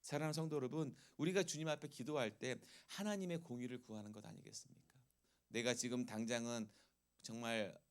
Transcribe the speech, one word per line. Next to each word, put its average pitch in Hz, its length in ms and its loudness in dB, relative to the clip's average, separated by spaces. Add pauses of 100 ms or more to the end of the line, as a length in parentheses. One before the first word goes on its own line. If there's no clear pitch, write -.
사랑하는 151 320 0
성도 156 240 0
여러분, 139 380 0 (220)
우리가 180 260 6
주님 160 260 0
앞에 147 200 0
기도할 127 500 0
때 123 180 0 (300)
하나님의 196 520 0
공의를 123 440 -4
구하는 107 300 -8
것 107 120 -12
아니겠습니까? - 760 -14 (480)
내가 117 260 4
지금 123 300 0
당장은 117 680 0 (520)
정말 113 560 0 (120)